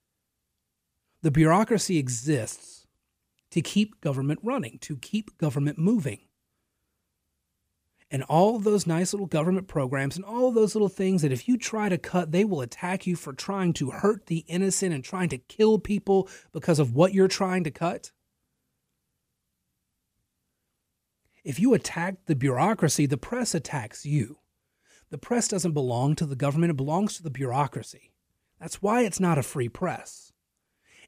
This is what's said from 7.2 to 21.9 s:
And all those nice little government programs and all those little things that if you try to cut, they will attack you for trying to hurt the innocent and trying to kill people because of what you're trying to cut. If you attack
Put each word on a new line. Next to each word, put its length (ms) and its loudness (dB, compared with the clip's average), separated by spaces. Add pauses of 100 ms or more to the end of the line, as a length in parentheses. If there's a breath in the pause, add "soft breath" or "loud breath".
And 120 -4
all 340 4
those 300 0
nice 260 0
little 140 -6
government 400 0
programs 480 -2
and 100 -10
all 240 2
those 240 4
little 160 2
things 320 0
that 100 2
if 160 -4
you 100 4
try 320 -2
to 80 0
cut, 340 -2
they 120 4
will 180 0
attack 440 -6
you 100 0
for 180 -10
trying 400 0
to 180 -4
hurt 340 0
the 220 -4
innocent 480 0
and 80 -6
trying 260 -4
to 80 -4
kill 400 2
people 500 0 (240 loud breath)
because 280 0
of 160 2
what 180 6
you're 140 6
trying 380 0
to 40 -4
cut. 420 -4 (3250)
If 160 -6
you 160 6
attack 500 -4